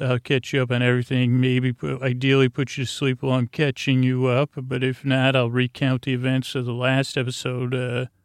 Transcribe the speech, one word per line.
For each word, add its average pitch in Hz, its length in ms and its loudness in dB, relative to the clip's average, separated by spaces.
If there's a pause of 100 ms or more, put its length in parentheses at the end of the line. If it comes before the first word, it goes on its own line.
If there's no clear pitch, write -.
I'll 127 140 0
catch 127 340 -2
you 139 80 2
up 123 120 -2
on 123 100 2
everything, 123 580 2
maybe 127 320 2
pu-, 135 300 -6
ideally 131 460 2
put - 280 -4
you 135 80 -4
to 117 60 -4
sleep 131 320 -2
while 131 160 0
I'm 120 80 0
catching 135 560 0
you 127 240 2
up, 131 300 2
but 131 260 -6
if 127 220 -4
not, 135 320 2
I'll 120 160 2
recount 127 500 0
the 131 120 -2
events 131 420 -2
of 127 80 -4
the 120 100 -4
last 131 420 0
episode, 127 600 -2
uh, 123 300 -4 (180)